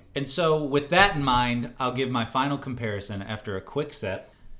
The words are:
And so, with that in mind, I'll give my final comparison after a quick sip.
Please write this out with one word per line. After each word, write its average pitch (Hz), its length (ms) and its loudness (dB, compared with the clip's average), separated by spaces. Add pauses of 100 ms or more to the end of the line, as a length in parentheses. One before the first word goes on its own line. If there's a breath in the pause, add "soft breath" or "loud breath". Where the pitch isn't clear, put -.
(140)
And 139 160 -4
so, 156 340 2
with 139 240 2
that - 280 6
in 143 60 0
mind, 123 560 2
I'll 127 140 0
give 127 180 0
my 120 140 0
final 139 320 0
comparison 110 640 -6
after 101 360 -8
a 95 40 -4
quick 147 320 -6
sip. - 380 -6 (300 soft breath)